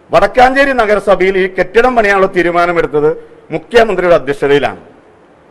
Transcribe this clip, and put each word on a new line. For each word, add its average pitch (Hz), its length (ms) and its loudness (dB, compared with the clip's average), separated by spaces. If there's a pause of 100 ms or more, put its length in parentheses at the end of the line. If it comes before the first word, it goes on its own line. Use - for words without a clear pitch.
(140)
വടക്കാഞ്ചേരി 254 680 2
നഗരസഭയിൽ 196 640 0
ഈ - 20 0 (120)
കെട്ടിടം 233 400 0
പണിയാനുള്ള 196 380 0
തീരുമാനമെടുത്തത് 170 720 0 (420)
മുഖ്യമന്ത്രിയുടെ 180 680 0
അധ്യക്ഷതയിലാണ്. 135 640 -2 (680)